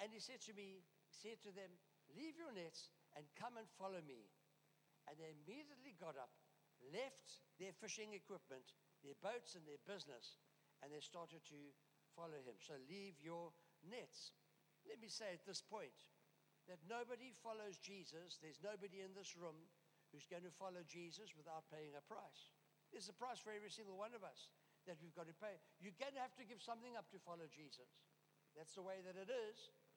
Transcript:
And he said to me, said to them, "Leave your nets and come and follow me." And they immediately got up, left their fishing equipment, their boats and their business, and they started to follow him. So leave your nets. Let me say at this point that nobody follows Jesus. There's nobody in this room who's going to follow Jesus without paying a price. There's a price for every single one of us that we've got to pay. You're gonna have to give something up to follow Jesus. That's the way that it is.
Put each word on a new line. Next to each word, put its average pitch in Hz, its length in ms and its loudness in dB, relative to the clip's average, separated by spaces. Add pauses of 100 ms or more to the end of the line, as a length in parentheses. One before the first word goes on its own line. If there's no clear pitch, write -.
And 214 80 4
he 214 120 -2
said 254 280 0
to 220 40 -2
me, 196 300 -4 (260)
said 220 360 -4
to 196 80 -4
them, 190 180 -4 (460)
"Leave 311 200 0
your 330 160 0
nets 170 360 2 (240)
and 151 120 -4 (120)
come 233 200 2
and 214 200 -2
follow 190 240 4
me." 120 280 -4 (760)
And 151 120 -4
they 160 160 -2
immediately 254 640 -6
got 160 200 0
up, 123 160 0 (480)
left 220 640 0 (160)
their 190 120 2
fishing 214 440 2
equipment, 147 560 -2 (320)
their 139 160 -2
boats 233 320 4
and 170 160 -6
their 143 160 -4
business, 151 560 -2 (400)
and 143 80 -2
they 147 120 0
started 165 520 -2
to 143 60 -2 (580)
follow 160 240 2
him. 120 160 0
So - 160 -2 (160)
leave 196 320 0
your 170 320 2 (320)
nets. 202 480 -2 (560)
Let 440 120 0
me 220 80 -4
say 185 280 4
at - 80 -6
this 190 160 6
point - 520 0 (520)
that 180 240 -6
nobody 240 400 4 (160)
follows 214 320 2
Jesus. 175 640 -2
There's 151 240 -4
nobody 196 400 2
in 190 80 -2
this 185 240 -2
room 165 320 -2 (400)
who's 147 160 -8
going 175 180 0
to 175 100 -2
follow 185 360 2
Jesus 170 480 -2
without 160 320 -2
paying 156 240 -2
a 143 160 -2
price. 208 400 -4 (420)
There's 196 180 0
a 190 80 -4
price 240 220 4
for 214 140 2
every 208 160 2
single 196 280 0
one 220 160 4
of 208 100 -2
us - 260 -2 (360)
that 165 160 0
we've 165 160 -6
got 170 80 2
to 160 160 -4
pay. 202 160 2 (240)
You're 185 160 -4
gonna 277 240 4
have 254 160 2
to 254 80 -4
give 202 160 -4
something 233 320 0
up 208 180 0
to 190 80 -4
follow 170 300 -2
Jesus. 147 400 -8 (640)
That's 156 240 -4
the 185 80 2
way 190 160 4
that 185 160 0
it 196 120 2
is. 247 440 4 (240)